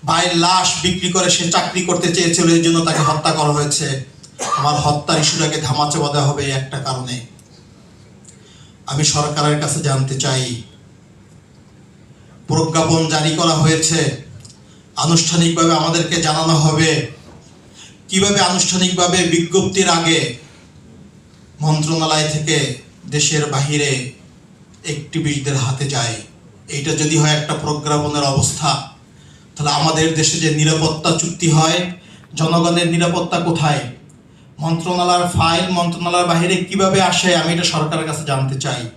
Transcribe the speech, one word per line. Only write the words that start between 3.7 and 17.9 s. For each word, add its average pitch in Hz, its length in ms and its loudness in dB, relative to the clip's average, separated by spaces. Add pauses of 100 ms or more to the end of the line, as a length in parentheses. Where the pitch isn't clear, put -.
আমার 147 180 0
হত্যার 147 460 0
ইস্যুটাকে 151 400 0
ধামাচাপা 147 460 0
দেওয়া 143 200 0
হবে 143 180 -2
এই 139 60 -2
একটা 135 280 -6
কারণে। 127 460 -8 (1600)
আমি 147 180 -2
সরকারের 147 580 0
কাছে 147 180 -4
জানতে 135 400 -2
চাই, 127 440 -2 (1800)
প্রজ্ঞাপন 160 600 2
জারি 156 260 0
করা 165 200 2
হয়েছে, 160 680 0 (720)
আনুষ্ঠানিকভাবে 165 800 2
আমাদেরকে 165 460 0
জানানো 160 340 0
হবে 151 600 2 (960)